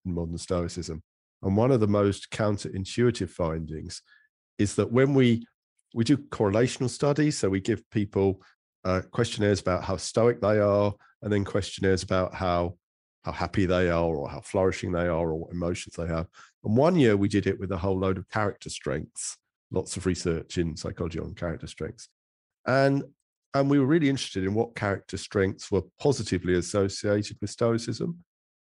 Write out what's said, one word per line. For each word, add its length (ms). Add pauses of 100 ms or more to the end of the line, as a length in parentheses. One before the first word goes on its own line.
in 80
modern 240
Stoicism, 640 (400)
and 140
one 140
of 100
the 60
most 440
counterintuitive 960
findings 720 (580)
is 180
that 140
when 220
we, 340 (480)
we 80
do 140
correlational 720
studies, 500
so 120
we 100
give 300
people, 500 (440)
uh, 180 (100)
questionnaires 480
about 240
how 120
stoic 440
they 180
are, 360 (260)
and 120
then 120
questionnaires 580
about 320
how, 420 (460)
how 100
happy 340
they 240
are 260
or 120
how 120
flourishing 520
they 140
are 240
or 60
what 160
emotions 420
they 120
have. 200 (380)
And 120
one 200
year 200
we 120
did 180
it 140
with 100
a 80
whole 200
load 200
of 120
character 400
strengths, 680 (340)
lots 260
of 100
research 520
in 180
psychology 420
on 160
character 320
strengths. 420 (580)
And, 380 (500)
and 140
we 100
were 80
really 220
interested 360
in 100
what 200
character 420
strengths 540
were 120 (160)
positively 560
associated 880
with 100
Stoicism, 680 (560)